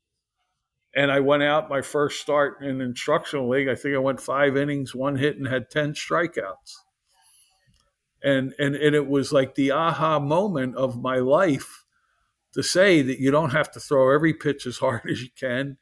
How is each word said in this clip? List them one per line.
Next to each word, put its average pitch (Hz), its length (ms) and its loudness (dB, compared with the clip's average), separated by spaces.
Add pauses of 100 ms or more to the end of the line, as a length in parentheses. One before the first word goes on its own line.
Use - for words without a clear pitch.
(920)
And 139 160 0
I 139 120 2
went 143 220 2
out 147 260 0
my 139 120 -2
first 147 380 -4
start 143 420 -2
in 135 200 -6
instructional 131 680 -2
league. 135 220 0
I 120 60 0
think 143 200 -4
I 135 40 0
went 131 200 -2
five 135 380 0
innings, 143 360 -2
one 139 220 -4
hit, 147 220 0
and 135 100 -6
had 127 220 -4
ten 147 240 -2
strikeouts. - 840 -6 (1500)
And, 135 360 0
and, 143 160 0
and 147 200 4
it 147 120 2
was 139 240 0
like 135 240 2
the 135 160 2
aha 160 480 2
moment 143 560 0
of 120 260 -2
my 127 160 -2
life 139 680 2 (680)
to 139 80 -4
say 175 400 4
that 131 180 -2
you 135 120 2
don't 147 200 2
have 151 200 0
to - 80 -16
throw 135 340 4
every 151 200 2
pitch 139 340 -4
as 120 100 -10
hard 127 280 -2
<laughs> - 40 -10
as 107 120 -4
you 127 80 -12 (100)
can. 135 420 -6